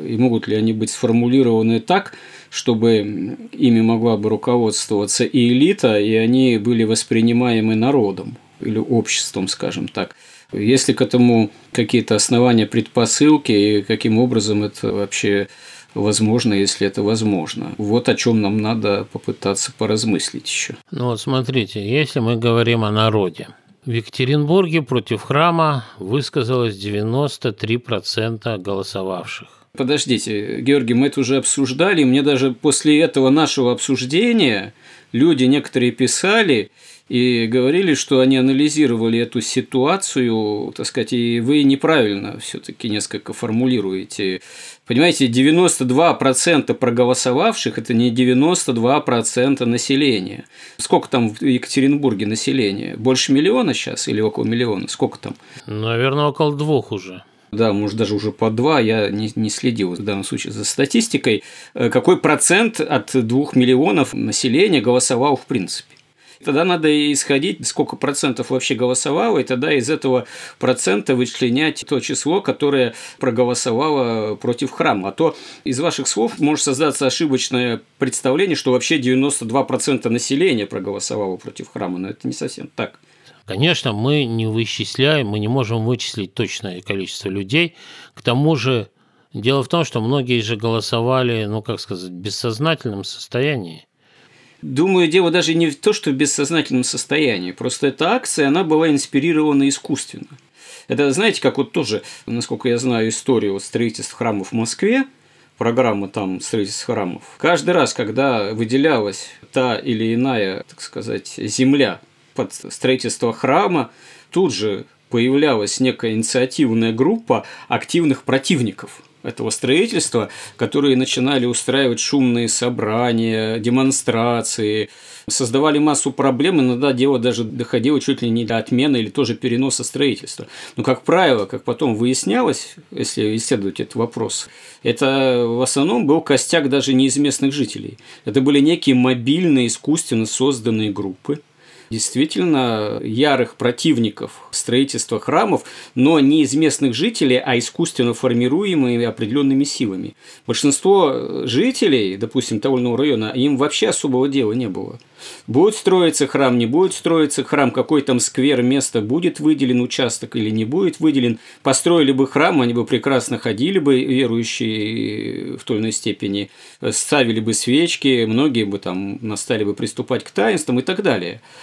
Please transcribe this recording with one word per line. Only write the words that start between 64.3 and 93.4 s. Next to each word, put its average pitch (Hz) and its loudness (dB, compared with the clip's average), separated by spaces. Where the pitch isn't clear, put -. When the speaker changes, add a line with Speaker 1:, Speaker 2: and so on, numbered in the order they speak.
Speaker 1:
голосовал 127 2
в - -6
принципе? - -6
Тогда 151 2
надо 156 2
исходить, 143 -2
сколько - -4
процентов 139 -4
вообще 131 -2
голосовало, 139 0
и 127 2
тогда 131 -2
из 127 0
этого 135 0
процента 175 0
вычленять 127 0
то 135 -2
число, 147 -2
которое 135 0
проголосовало 120 0
против 120 -4
храма. 107 -2
А - -6
то 160 0
из 127 -2
ваших 151 -2
слов 220 -2
может 147 2
создаться 139 0
ошибочное 123 0
представление, 139 0
что 135 0
вообще 127 0
девяносто 127 0
два 120 0
процента - -2
населения 123 0
проголосовало 98 -6
против - -14
храма, 92 -6
но 92 -8
это - -12
не 127 -4
совсем - -10
так. - -8
Speaker 2:
Конечно, 131 -2
мы 131 0
не 113 -2
вычисляем, 117 -2
мы 104 -4
не 104 -2
можем 117 -2
вычислить 113 -4
точное 95 -6
количество 98 -6
людей. 104 -2
К - -20
тому 143 2
же, 120 -2
дело 127 0
в 113 -10
том, - 0
что 127 -6
многие 123 0
же 110 -4
голосовали, 117 -2
ну, 107 -4
как 107 -8
сказать, 92 -10
в - -14
бессознательном 107 -4
состоянии. 120 -6